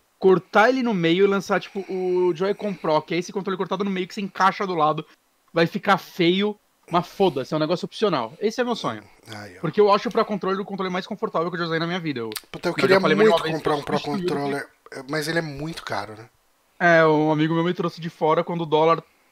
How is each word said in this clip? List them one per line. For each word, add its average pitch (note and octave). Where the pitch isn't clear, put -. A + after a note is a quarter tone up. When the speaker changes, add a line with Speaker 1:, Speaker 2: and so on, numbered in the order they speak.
Speaker 1:
cortar F#3+
ele C4
no A#3
meio F3
e -
lançar, G3
tipo, -
o F3+
Joy-Con G3
Pro, D#3
que -
é D#3+
esse F3+
controle F#3+
cortado F#3
no G3
meio F#3
que -
se G#3+
encaixa F#3+
do F#3
lado. D#3
Vai E3
ficar G3
feio, F#3+
mas E3+
foda-se, C#3+
é D#3
um -
negócio E3+
opcional. D3
Esse A3
é B3
meu A#3+
sonho. A2+
Speaker 2:
Aí, G#2
ó. -
Speaker 1:
Porque E3
eu G#3
acho G#3
o -
Pro A3
Controller F#3+
o G3+
controle F#3+
mais F#3
confortável F3+
que F3
eu E3
já E3+
usei E3
na E3
minha F3
vida. C#3+
Eu, A2
Speaker 2:
Puta, -
eu -
Speaker 1:
eu E3
já -
Speaker 2:
queria F#3+
Speaker 1:
falei D#3
mil F#3
Speaker 2:
muito E3
Speaker 1:
vezes D#3+
Speaker 2:
comprar D3+
Speaker 1:
que C#3+
Speaker 2:
um C#3+
Pro D3
Speaker 1:
substitui D3
o F3
Speaker 2:
Controller, C#3+
mas D3+
ele E3
é E3
muito D3+
caro, G#2
né? A2
Speaker 1:
É, E3+
um D#3
amigo D#3
meu E3
me F3
trouxe F3
de E3
fora D#3+
quando E3+
o E3+
dólar D#3+